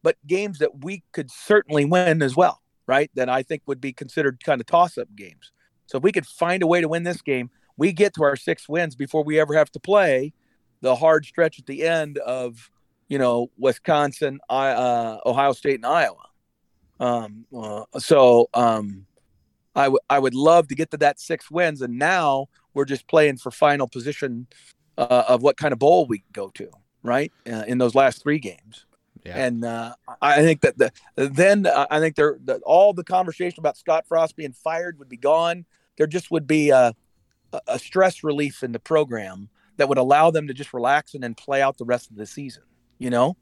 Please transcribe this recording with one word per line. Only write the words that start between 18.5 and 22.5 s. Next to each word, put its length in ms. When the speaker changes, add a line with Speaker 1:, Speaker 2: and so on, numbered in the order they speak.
Speaker 1:
um, 500
I 180
w-, 160
I 100
would 160
love 340
to 60
get 180
to 120
that 160
six 300
wins, 320
and 160
now 480